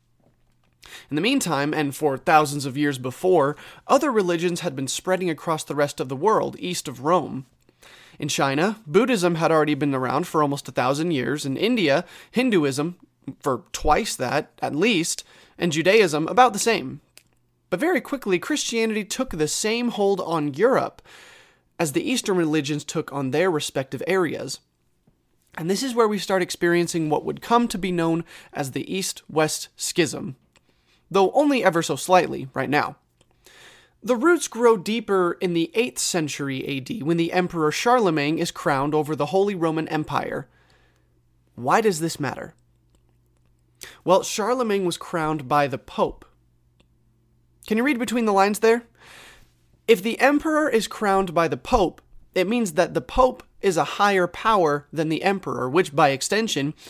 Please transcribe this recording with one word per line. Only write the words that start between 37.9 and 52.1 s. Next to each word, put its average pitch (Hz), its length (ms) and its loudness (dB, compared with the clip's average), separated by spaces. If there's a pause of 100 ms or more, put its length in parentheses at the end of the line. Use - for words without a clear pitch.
is 170 140 -2
crowned 147 420 0
over 151 220 0
the 143 100 0
Holy 190 300 2
Roman 160 320 -2
Empire. 143 600 -4 (1080)
Why 143 240 2
does 202 180 2
this 160 220 -4
matter? - 340 -6 (1500)
Well, 180 200 4
Charlemagne 214 600 -2
was 170 120 -2
crowned 156 500 -4
by 143 220 2
the 127 100 -6
Pope. - 460 -4 (1400)
Can 220 80 0
you 233 80 2
read 269 160 0
between 233 240 -2
the 214 80 2
lines 196 260 4
there? 233 240 4 (1040)
If 185 160 4
the 226 160 -4
emperor 294 500 2
is 226 200 0
crowned 190 440 0
by 165 140 2
the 147 100 -4
Pope, - 460 0 (320)